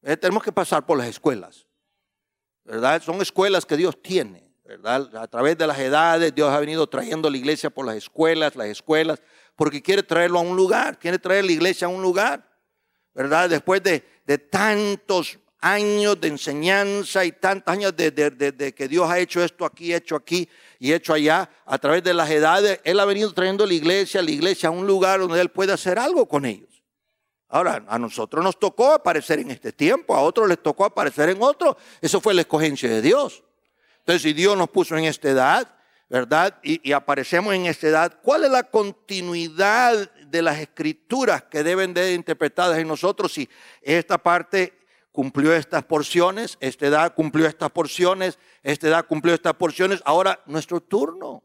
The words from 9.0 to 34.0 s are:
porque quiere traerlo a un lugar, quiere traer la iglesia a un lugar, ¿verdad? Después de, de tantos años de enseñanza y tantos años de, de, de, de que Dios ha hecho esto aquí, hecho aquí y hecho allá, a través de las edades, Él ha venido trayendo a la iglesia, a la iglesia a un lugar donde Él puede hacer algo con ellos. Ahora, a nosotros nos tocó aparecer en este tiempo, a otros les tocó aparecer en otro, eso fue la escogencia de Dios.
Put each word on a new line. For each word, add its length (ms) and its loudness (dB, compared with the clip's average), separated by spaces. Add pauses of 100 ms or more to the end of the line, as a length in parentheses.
porque 260 -2
quiere 200 2
traerlo 360 0
a 40 2
un 120 -4
lugar, 440 0
quiere 200 -4
traer 260 0
la 80 0
iglesia 340 0
a 40 -4
un 120 -8
lugar, 440 0 (680)
¿verdad? 340 0
Después 340 0
de, 220 0 (220)
de 120 2
tantos 1000 -2 (200)
años 600 0
de 80 -2
enseñanza 960 -2
y 80 -2
tantos 400 -2
años 240 -2
de, 140 0
de, 200 0
de, 220 -4
de 220 -8
que 120 -6
Dios 240 0
ha 80 0
hecho 240 -2
esto 220 -4
aquí, 300 -6
hecho 200 -4
aquí 340 -4 (300)
y 140 0
hecho 220 0
allá, 340 2 (160)
a 140 -4
través 260 0
de 80 2
las 180 0
edades, 540 4
Él 160 2
ha 60 2
venido 260 -2
trayendo 320 0
a 20 0
la 60 0
iglesia, 480 0
a 20 0
la 80 -2
iglesia 380 -2
a 40 0
un 140 -4
lugar 340 2
donde 200 0
Él 80 2
puede 240 -2
hacer 260 -2
algo 300 0
con 160 -2
ellos. 240 -8 (800)
Ahora, 400 -2
a 100 -4
nosotros 460 -6
nos 140 -2
tocó 340 2
aparecer 460 0
en 120 -8
este 220 -10
tiempo, 420 0
a 60 2
otros 280 2
les 140 0
tocó 220 0
aparecer 460 0
en 120 -2
otro, 360 0 (240)
eso 180 0
fue 140 2
la 80 4
escogencia 480 -2
de 100 0
Dios. 420 0 (580)